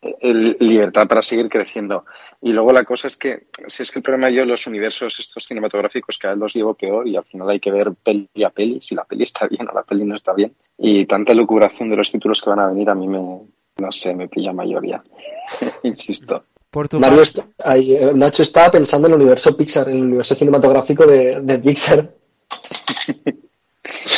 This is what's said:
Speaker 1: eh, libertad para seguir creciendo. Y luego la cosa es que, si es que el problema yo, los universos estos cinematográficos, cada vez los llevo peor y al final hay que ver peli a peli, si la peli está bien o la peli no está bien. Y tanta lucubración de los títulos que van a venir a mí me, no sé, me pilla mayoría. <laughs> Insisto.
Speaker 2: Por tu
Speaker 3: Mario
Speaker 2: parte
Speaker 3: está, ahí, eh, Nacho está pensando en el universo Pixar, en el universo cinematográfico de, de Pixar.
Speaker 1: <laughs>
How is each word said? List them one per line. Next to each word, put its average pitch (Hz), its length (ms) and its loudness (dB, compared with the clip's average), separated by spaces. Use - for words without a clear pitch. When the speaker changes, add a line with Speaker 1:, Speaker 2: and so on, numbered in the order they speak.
Speaker 1:
eh, 113 560 0
libertad 107 480 4
para 110 160 2
seguir 117 260 -4
creciendo. 101 560 -6
Y 117 100 0
luego 113 200 4
la 127 120 4
cosa - 220 -8
es 131 100 -12
que, - 300 -8
si - 160 -12
es - 60 -12
que - 100 -10
el - 20 -8
problema 131 280 0
yo, 127 140 2
los 120 220 -2
universos 110 540 -8
estos - 240 -16
cinematográficos, 107 760 -6
cada 98 160 -4
vez 101 60 -4
los 107 140 -4
llevo 110 200 -2
peor 104 320 -4
y 101 100 -4
al 87 80 -4
final 95 240 -10
hay 101 120 -2
que 101 100 -4
ver 101 240 0
peli 104 340 -4
a 90 60 0
peli, 113 300 -4
si - 160 -10
la - 80 -8
peli - 180 -8
está - 240 -4
bien - 240 -8
o - 20 -12
la 98 120 -6
peli 104 200 -4
no 104 120 -6
está - 180 -6
bien. 101 200 -2
Y 104 300 2
tanta 101 280 0
lucubración 110 540 2
de 107 80 -2
los 101 140 -2
títulos 104 320 -2
que - 80 -2
van 101 100 0
a 101 60 2
venir 98 240 -2
a 98 60 0
mí 92 100 -6
me, 95 120 -4
no 95 760 -12
sé, - 200 -8
me 92 160 -10
pilla - 240 -6
mayoría. - 480 -8
<laughs> - 420 -10
Insisto. - 600 -8
Speaker 2:
Por 147 180 -6
tu 151 120 -2
Speaker 3:
Mario 135 160 4
Speaker 2:
parte 151 240 4
Speaker 3:
está, - 60 -10
ahí, 131 320 2
eh, 139 180 2
Nacho 139 280 2
está 170 280 6
pensando 151 380 4
en 165 60 6
el 151 60 6
universo 131 360 4
Pixar, 147 320 -2
en 131 80 -2
el 131 60 0
universo 127 320 0
cinematográfico 143 720 4
de, 135 340 6
de 131 180 0
Pixar. 143 560 2
Speaker 1:
<laughs> - 1200 -10